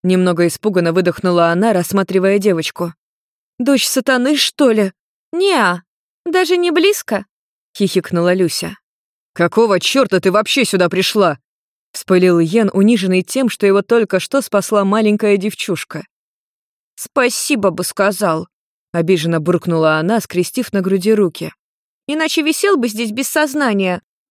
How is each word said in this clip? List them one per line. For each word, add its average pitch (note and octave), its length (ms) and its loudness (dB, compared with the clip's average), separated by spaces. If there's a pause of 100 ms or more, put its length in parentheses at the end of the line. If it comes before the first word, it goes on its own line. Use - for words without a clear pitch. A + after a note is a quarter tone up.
Немного F3+ 420 2
испуганно E3+ 460 0
выдохнула F3 580 0
она, G3+ 220 2
рассматривая F#3+ 640 0
девочку. F3 560 -2 (640)
"Дочь C4 280 0
сатаны, C4 500 0
что C4+ 340 2
ли?" G#3+ 220 0 (400)
"Неа, C4+ 500 0 (420)
даже F4 320 0
не F4 140 0
близко", D4+ 540 0 (520)
хихикнула F3+ 580 0
Люся. F3 420 -4 (560)
"Какого F#3+ 480 2
черта G#3 400 0
ты F#3+ 100 2
вообще G#3+ 340 0
сюда F3+ 240 0
пришла?" F3+ 500 0 (540)
вспылил F3+ 460 2
Йен, G3 340 2
униженный F#3+ 500 2
тем, C4 280 -2
что - 160 -2
его G3 160 4
только A3+ 360 0
что C4+ 220 -2
спасла G3+ 440 -2
маленькая G#3 520 2
девчушка. F#3 680 -6 (880)
"Спасибо A#3+ 760 -2
бы E3 140 -8
сказал", F#3 640 -2 (440)
обиженно E3 480 0
буркнула D#3+ 580 0
она, G3+ 220 0
скрестив - 520 -6
на G3 80 0
груди F#3+ 320 0
руки. E3+ 400 0 (540)
"Иначе D#4 360 -2
висел E4 340 0
бы A#3+ 120 -2
здесь G#3+ 240 -6
без B3+ 160 -6
сознания, A#3+ 760 -2 (280)